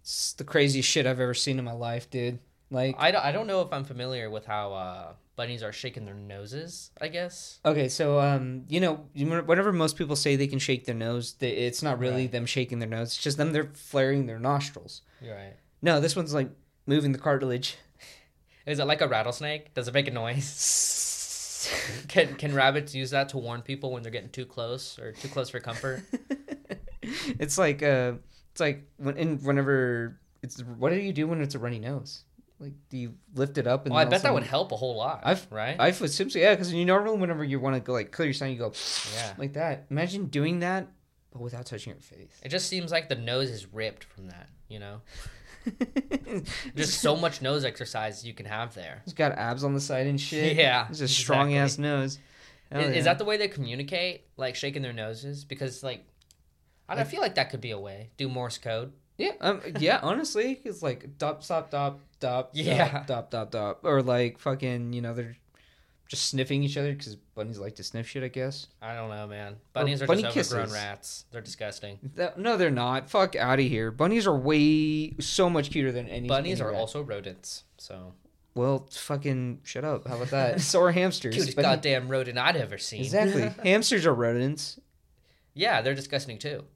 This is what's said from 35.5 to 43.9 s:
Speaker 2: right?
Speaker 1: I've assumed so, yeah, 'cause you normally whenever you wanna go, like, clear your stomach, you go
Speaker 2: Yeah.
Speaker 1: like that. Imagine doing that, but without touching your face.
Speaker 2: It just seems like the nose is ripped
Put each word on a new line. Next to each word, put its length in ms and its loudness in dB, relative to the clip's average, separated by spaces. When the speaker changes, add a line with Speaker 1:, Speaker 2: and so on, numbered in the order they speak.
Speaker 2:
right? 260 -2
Speaker 1:
I've 240 4
assumed 300 -2
so, 80 0
yeah, 160 10
'cause 160 -2
you 120 2
normally 340 4
whenever 260 0
you 160 0
wanna 200 0
go, 120 -4
like, 200 -2
clear 140 0
your 80 0
stomach, 200 -4
you 40 -10
go 140 -4
Speaker 2:
Yeah. 220 -4
Speaker 1:
like 160 -6
that. 360 -4
Imagine 360 -2
doing 340 0
that, 280 -2
but 100 -16
without 240 -10
touching 260 -10
your 80 -18
face. 420 -20
Speaker 2:
It 60 -12
just 200 -2
seems 240 -4
like 160 0
the 80 0
nose 340 -2
is 220 -12
ripped 320 -6